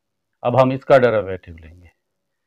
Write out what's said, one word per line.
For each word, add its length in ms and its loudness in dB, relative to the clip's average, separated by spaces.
अब 160 -2
हम 140 2
इसका 260 2
डेरिवेटिव 580 -2
लेंगे, 340 -20